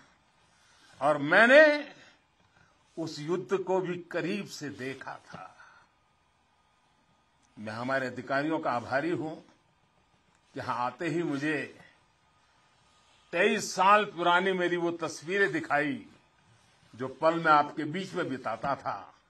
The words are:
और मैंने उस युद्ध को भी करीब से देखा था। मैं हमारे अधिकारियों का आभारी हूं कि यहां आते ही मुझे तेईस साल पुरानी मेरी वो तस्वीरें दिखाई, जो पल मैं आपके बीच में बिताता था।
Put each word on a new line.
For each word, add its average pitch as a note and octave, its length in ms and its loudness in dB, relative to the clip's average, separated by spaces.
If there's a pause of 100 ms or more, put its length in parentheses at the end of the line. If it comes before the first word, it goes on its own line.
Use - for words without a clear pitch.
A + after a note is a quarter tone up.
(1000)
और D3 160 2
मैंने B3+ 760 6 (1000)
उस D3 220 -8
युद्ध F3+ 380 -4
को F#3 240 0
भी E3 160 -6 (140)
करीब F3 360 -4
से - 220 -12
देखा B2+ 440 -12 (120)
था। - 200 -16 (2000)
मैं A2 160 -12
हमारे B2+ 340 -4
अधिकारियों C#3 520 -4
का D#3 120 -2
आभारी B2+ 400 -2
हूं D#3 180 -4
कि - 1300 -20
यहां A#2 180 -6
आते B2 300 -4
ही E3 160 -2
मुझे D3+ 320 -2 (1800)
तेईस G3+ 420 0
साल G3+ 320 6
पुरानी F3 460 2
मेरी F3 240 0
वो E3+ 200 -2
तस्वीरें E3+ 540 -2
दिखाई, C#3+ 540 -2 (880)
जो B2 140 -8 (140)
पल D#3+ 140 2
मैं E3 160 2
आपके D3 340 4
बीच E3+ 280 -6
में D#3+ 160 -4
बिताता B2+ 460 -4
था। G2 380 -10 (160)